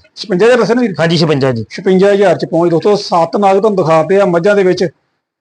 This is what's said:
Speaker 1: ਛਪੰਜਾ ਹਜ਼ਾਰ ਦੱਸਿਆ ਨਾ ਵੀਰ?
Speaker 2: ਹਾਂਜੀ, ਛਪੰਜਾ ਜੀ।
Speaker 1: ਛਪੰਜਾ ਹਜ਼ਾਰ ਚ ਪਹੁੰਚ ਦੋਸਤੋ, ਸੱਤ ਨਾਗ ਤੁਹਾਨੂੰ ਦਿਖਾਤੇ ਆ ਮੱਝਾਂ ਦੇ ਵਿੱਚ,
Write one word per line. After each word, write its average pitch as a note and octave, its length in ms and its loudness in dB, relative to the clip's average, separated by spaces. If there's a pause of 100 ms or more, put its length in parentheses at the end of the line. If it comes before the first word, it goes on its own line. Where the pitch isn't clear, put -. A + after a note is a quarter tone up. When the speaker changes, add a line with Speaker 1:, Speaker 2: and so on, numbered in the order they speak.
(160)
Speaker 1:
ਛਪੰਜਾ G3 300 -2
ਹਜ਼ਾਰ B3 120 4
ਦੱਸਿਆ A3 180 0
ਨਾ B3+ 60 0
ਵੀਰ? G#3 180 -2
Speaker 2:
ਹਾਂਜੀ, E3 180 0
ਛਪੰਜਾ D3 340 0
ਜੀ। A2+ 180 -6
Speaker 1:
ਛਪੰਜਾ F#3+ 440 0
ਹਜ਼ਾਰ G3 240 2
ਚ E3 80 -8
ਪਹੁੰਚ E3 260 0
ਦੋਸਤੋ, G3 240 0
ਸੱਤ F#3 420 -2
ਨਾਗ G3 220 2
ਤੁਹਾਨੂੰ G#3 160 0
ਦਿਖਾਤੇ D#3+ 440 0
ਆ G3 60 2
ਮੱਝਾਂ F3+ 300 0
ਦੇ G3 80 0
ਵਿੱਚ, F#3 240 0 (540)